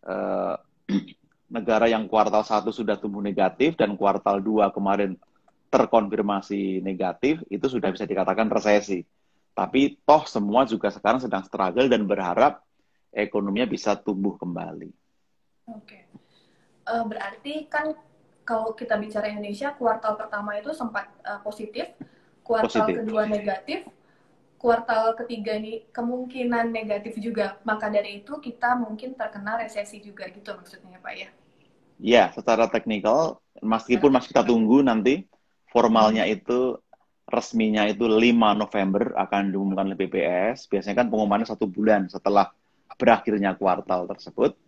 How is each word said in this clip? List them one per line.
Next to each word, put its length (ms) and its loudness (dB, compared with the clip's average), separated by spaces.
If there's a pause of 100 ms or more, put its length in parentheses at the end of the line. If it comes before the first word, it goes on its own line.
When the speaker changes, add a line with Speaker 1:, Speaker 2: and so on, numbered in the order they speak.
Speaker 1:
Eh, 540 -4 (340)
<clears throat> 280 -4 (320)
negara 400 0
yang 180 0
kuartal 360 2
satu 280 -2
sudah 240 -4
tumbuh 240 -8
negatif 560 0
dan 220 0
kuartal 420 0
dua 300 2
kemarin 480 -2 (520)
terkonfirmasi 1120 0
negatif, 680 -2
itu 180 -4
sudah 220 -2
bisa 160 -4
dikatakan 440 0
resesi. 560 2 (480)
Tapi 480 0
toh 240 6
semua 400 0
juga 240 -2
sekarang 300 0
sedang 240 -4
struggle 460 0
dan 160 2
berharap 580 0 (480)
ekonominya 560 -2
bisa 300 -2
tumbuh 400 -4
kembali. 520 -10 (800)
Speaker 2:
Oke. 300 -20 (880)
Eh, 200 -4
berarti 640 -10
kan 260 -4 (520)
kalau 280 -4
kita 240 -4
bicara 320 -4
Indonesia, 440 -8
kuartal 440 -2
pertama 400 -8
itu 160 -8
sempat, 380 -8 (100)
eh, 200 -10
positif, 520 -10 (480)
kuartal 280 0 (180)
Speaker 1:
Positif. 80 0 (100)
Speaker 2:
kedua 240 0
negatif, 560 -4 (720)
kuartal 600 0
ketiga 360 -8
ini 400 -8
kemungkinan 800 -2
negatif 480 -6
juga. 420 -4
Maka 300 -4
dari 320 -4
itu 160 -12
kita 340 -2
mungkin 380 -6
terkena 480 -8
resesi 400 -10
juga 280 -18
gitu 220 -18
maksudnya, 460 -18
Pak, 180 -14
ya? 140 -16 (720)
Speaker 1:
Ya, 340 6
secara 340 2
teknikal, 680 0 (240)
meskipun 480 2
masih 240 2
kita 140 4
tunggu 340 6
nanti, 460 2 (420)
formalnya 560 4
Speaker 2:
Hmm. 160 0
Speaker 1:
itu, 200 0 (680)
resminya 560 0
itu 240 0
lima 480 6
November 560 0
akan 400 -2
diumumkan 400 -2
oleh 80 -10
B 80 0
P 160 -2
S. 400 -2
Biasanya 400 -2
kan 80 -2
pengumumannya 320 0
satu 240 -4
bulan 400 2
setelah 400 2 (480)
berakhirnya 560 4
kuartal 560 0
tersebut. 480 -2 (120)